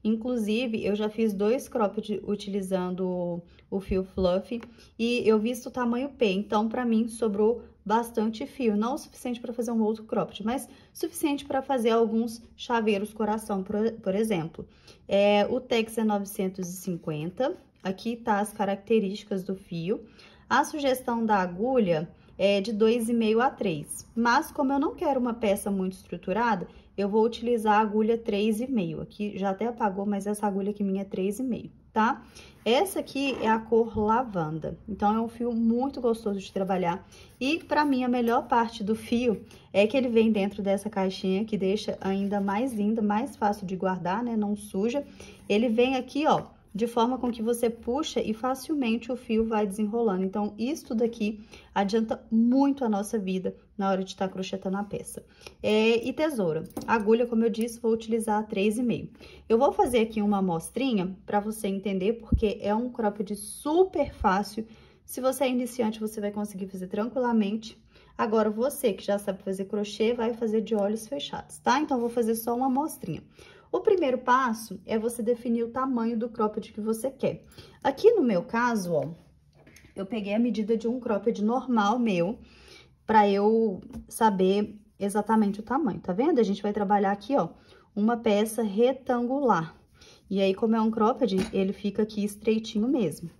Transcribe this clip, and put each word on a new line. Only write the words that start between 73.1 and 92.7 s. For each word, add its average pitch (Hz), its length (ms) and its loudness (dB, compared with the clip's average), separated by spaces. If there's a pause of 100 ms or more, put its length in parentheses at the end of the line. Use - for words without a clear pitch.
O 370 80 0
primeiro 330 380 2
passo 247 680 0
é 220 100 -2
você 226 240 -2
definir 233 440 0
o 226 40 -6
tamanho 240 480 -2
do 233 120 -2
cropped 214 440 -4
que 214 80 -10
você 220 300 -2
quer. - 340 -4 (380)
Aqui 392 300 4
no 392 100 4
meu 202 220 2
caso, 226 480 0
ó, 147 160 0 (880)
eu 190 100 -8
peguei 202 260 -4
a 214 60 2
medida 220 380 0
de 226 100 -4
um 247 140 -2
cropped 208 420 0
normal 233 560 2
meu, 202 400 0 (640)
pra 214 240 6
eu 208 540 2 (260)
saber 202 720 2 (160)
exatamente 202 640 2
o - 60 -12
tamanho, 247 340 -2
tá 185 140 -6
vendo? 269 260 2
A 220 60 6
gente 196 180 -2
vai 208 100 -2
trabalhar 202 380 2
aqui, 202 240 -2
ó, 185 140 2 (480)
uma 220 200 2
peça 220 460 2
retangular. 240 1120 0 (540)
E 196 100 0
aí, 190 140 4
como 226 220 2
é 220 40 2
um 220 120 2
cropped, 226 440 2 (160)
ele 196 200 0
fica 202 320 -2
aqui 214 180 -4
estreitinho 220 640 -2